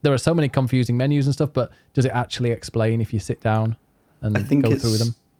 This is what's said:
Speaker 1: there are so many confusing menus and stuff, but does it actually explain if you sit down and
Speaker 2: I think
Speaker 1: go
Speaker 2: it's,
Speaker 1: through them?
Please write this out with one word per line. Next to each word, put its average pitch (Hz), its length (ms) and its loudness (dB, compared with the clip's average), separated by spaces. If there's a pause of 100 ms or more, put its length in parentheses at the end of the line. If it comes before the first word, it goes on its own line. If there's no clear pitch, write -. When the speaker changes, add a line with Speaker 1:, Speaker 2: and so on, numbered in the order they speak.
Speaker 1:
there 147 140 2
are 127 40 0
so 165 140 0
many 160 160 2
confusing 127 480 0
menus 139 300 0
and 139 80 2
stuff, 143 180 -2
but 120 180 -2 (220)
does 131 140 0
it 131 80 -2
actually 120 360 -2
explain 113 520 -2
if 107 100 -6
you 113 80 -2
sit - 220 -8
down 110 340 0 (460)
and 107 160 -2
Speaker 2:
I 101 40 0
think 135 220 2
Speaker 1:
go 113 80 4
Speaker 2:
it's, - 80 0
Speaker 1:
through 110 160 0
them? 117 180 0 (260)